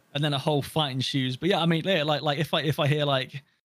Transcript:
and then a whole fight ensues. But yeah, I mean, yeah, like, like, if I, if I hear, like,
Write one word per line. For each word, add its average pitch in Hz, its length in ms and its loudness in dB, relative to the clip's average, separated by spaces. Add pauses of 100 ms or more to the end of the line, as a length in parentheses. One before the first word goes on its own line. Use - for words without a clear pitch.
(140)
and 143 100 -2
then 147 100 2
a 135 40 0
whole 147 240 2
fight 151 300 -2
ensues. 131 440 -2
But 160 120 -2
yeah, 190 120 2
I 165 60 2
mean, 165 180 4
yeah, 180 180 0
like, 147 200 0
like, 147 160 0
if 160 160 -2
I, 165 80 0
if 147 180 0
I 151 60 2
hear, 147 180 2
like, 139 380 -2 (220)